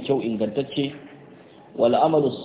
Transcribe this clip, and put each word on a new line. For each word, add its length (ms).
kyau, 160
ingantacce, 720
wal 200
amalu 340